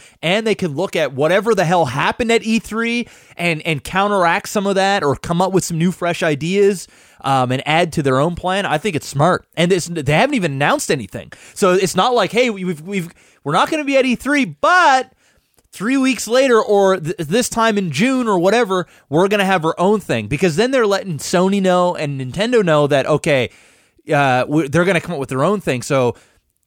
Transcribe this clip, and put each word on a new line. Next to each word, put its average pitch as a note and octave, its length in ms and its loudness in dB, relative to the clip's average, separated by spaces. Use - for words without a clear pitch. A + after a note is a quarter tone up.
and G3+ 260 -2
they G#3 80 0
could F3 220 -4
look F#3+ 180 -4
at D3 200 -2
whatever F#3 400 2
the F3+ 100 2
hell E3 220 2
happened F#3 460 -2
at A3+ 100 2
E A3 160 0
three A#3 500 -4
and, E3+ 280 -4
and D3+ 200 -4
counteract F#3+ 680 0
some - 160 -2
of G3 80 0
that G3 280 0
or C#3 140 0
come E3+ 240 -4
up F#3 140 0
with F3+ 100 2
some E3 140 -6
new F3 120 2
fresh F3 320 -4
ideas, F3 640 0
um, C3 280 0
and C3+ 160 -2
add D#3+ 280 0
to E3 80 -2
their C3+ 180 2
own E3+ 140 0
plan. F#3 320 -4
I D3 100 0
think F3+ 180 -4
it's B2+ 140 -6
smart. D#3 380 0
And F3 140 2
this, F3+ 160 2
they D#3 260 -4
haven't B3+ 220 2
even F3 180 -2
announced E3 380 0
anything. C#3 420 -6
So F#3 180 2
it's F#3+ 240 0
not A3 180 2
like, G3 180 0
"Hey, A#3+ 180 2
we, G3 140 -8
we've, E3 180 -6
we've, F3+ 260 -6
we're C#3+ 120 -6
not B3 160 0
gonna D4+ 140 -4
be C4+ 120 0
at B3+ 80 4
E B3+ 120 0
three, C#4 280 0
but C#4+ 680 2
three B3+ 260 -2
weeks C4 280 0
later B3 360 4
or G3+ 360 2
th-, D#3 200 -6
this E3+ 320 0
time A3+ 260 0
in F#3+ 140 -2
June A#3+ 380 0
or G3 100 2
whatever, F#3+ 480 2
we're F3 180 2
gonna G3+ 160 0
have F#3 200 0
our D#3+ 140 -2
own G3 220 2
thing." A2+ 260 -4
Because D3+ 300 0
then A#3 160 0
they're B3 140 2
letting F#3+ 320 -2
Sony F#3+ 440 0
know F3+ 320 2
and C#3+ 260 -6
Nintendo G3+ 440 0
know D3+ 220 4
that, C#3 200 0
okay, C#3 440 0
uh, C3+ 320 2
w-, D3 240 0
they're E3 160 2
gonna F3 160 0
come F3 140 -8
up D3 60 -6
with C3 80 -6
their C3+ 160 -2
own G3 160 0
thing. B2+ 220 -4
So B2+ 340 0